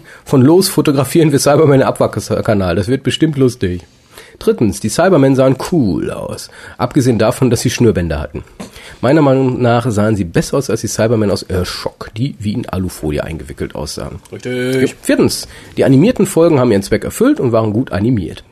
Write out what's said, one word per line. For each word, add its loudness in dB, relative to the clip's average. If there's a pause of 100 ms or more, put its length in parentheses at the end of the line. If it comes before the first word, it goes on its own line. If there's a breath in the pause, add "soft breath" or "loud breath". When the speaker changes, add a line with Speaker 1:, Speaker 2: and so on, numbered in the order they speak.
(240 loud breath)
Speaker 1:
von 2
los 4
fotografieren 2
wir 4
Cybermen 4
im 2
Abwrackkanal. -2
Das -2
wird -2
bestimmt 0
lustig. 0 (580 loud breath)
Drittens, 0
die -4
Cybermen 2
sahen 2 (140)
cool 0
aus. -12 (280 loud breath)
Abgesehen 0
davon, 2
dass 0
sie -2
Schnürbänder 0
hatten. -10 (560 loud breath)
Meiner 2
Meinung 2
nach 2
sahen 0
sie -2
besser -4
aus -4
als -2
die -8
Cybermen 0
aus -4
Earthshock, -8
die -6
wie -4
in -6
Alufolie -4
eingewickelt -10
aussahen. -12 (120)
Speaker 2:
Richtig. -4
Speaker 1:
Ja. -18
Viertens, 0 (260 loud breath)
die 2
animierten 4
Folgen 2
haben 2
ihren 2
Zweck -2
erfüllt 0
und 0
waren 0
gut -2
animiert. -2